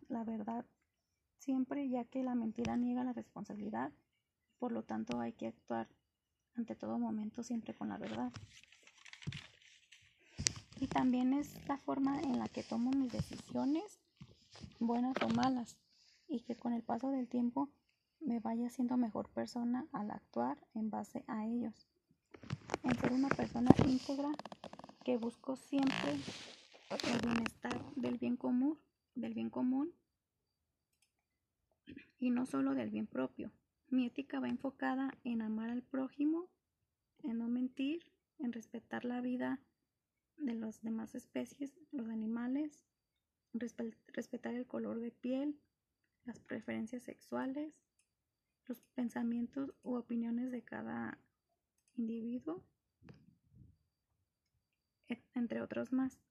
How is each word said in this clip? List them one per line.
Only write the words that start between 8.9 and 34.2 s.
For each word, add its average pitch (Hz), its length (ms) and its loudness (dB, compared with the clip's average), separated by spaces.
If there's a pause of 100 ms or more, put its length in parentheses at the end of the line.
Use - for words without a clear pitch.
Y 269 80 0
también 254 440 4
es 294 240 -2 (120)
la 277 100 0
forma 277 420 2
en 254 200 2
la 214 80 -2
que - 160 -4
tomo 233 260 2
mis 262 220 4
decisiones, 262 880 -2 (800)
buenas 240 420 4
o - 60 2
malas, 240 500 2 (480)
y 254 140 -2
que 240 160 -6
con 240 160 -2
el 233 100 0
paso 233 280 -2
del 262 180 0
tiempo 247 420 0 (500)
me 240 200 0
vaya 233 300 0
siendo 247 260 2
mejor 233 320 2
persona 240 640 -2
al 214 180 -2
actuar 240 460 -2 (160)
en 220 160 -2
base 214 380 -6
a 214 180 -2
ellos. 233 420 -2 (960)
En 247 160 4
ser 247 140 4
una 262 160 4
persona 240 420 4 (160)
íntegra 277 440 2 (760)
que 247 140 2
busco 240 380 -4
siempre 277 560 2 (800)
el 233 300 2
bienestar 233 640 0 (120)
del 247 200 0
bien 240 200 0
común, 262 420 2 (360)
del 226 200 -4
bien 226 160 -2
común 262 420 2 (2250)
y 254 120 2
no 247 160 2
solo 269 280 2
del 233 160 0
bien 214 160 -2
propio. - 460 -4 (380)
Mi 254 160 4
ética 277 340 -4